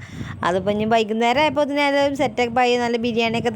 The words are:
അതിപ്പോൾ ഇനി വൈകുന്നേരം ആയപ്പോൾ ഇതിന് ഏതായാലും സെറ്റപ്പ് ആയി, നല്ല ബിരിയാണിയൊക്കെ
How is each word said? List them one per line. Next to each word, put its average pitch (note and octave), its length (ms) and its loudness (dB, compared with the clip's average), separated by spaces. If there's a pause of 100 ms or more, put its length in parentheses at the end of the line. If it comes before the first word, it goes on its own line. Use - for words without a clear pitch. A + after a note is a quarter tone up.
(480)
അതിപ്പോൾ F#3 280 0
ഇനി G#3+ 200 -2
വൈകുന്നേരം A3+ 480 2
ആയപ്പോൾ D4 240 0
ഇതിന് C#4+ 220 0
ഏതായാലും C#4+ 340 2
സെറ്റപ്പ് A#3+ 400 0
ആയി, A#3+ 100 4 (120)
നല്ല A#3 100 0 (100)
ബിരിയാണിയൊക്കെ A#3 500 0